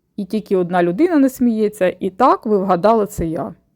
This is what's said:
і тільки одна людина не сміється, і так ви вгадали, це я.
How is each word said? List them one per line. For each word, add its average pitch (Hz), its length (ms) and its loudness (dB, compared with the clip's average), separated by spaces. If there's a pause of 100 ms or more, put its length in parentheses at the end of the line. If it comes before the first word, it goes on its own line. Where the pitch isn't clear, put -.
(160)
і 202 80 -6
тільки 202 320 -4
одна 180 260 0
людина 277 360 0
не 269 100 4
сміється, 214 720 -2
і 190 100 -4
так 269 360 0
ви 214 120 0
вгадали, 196 480 2
це - 200 -8
я. 165 280 -6 (220)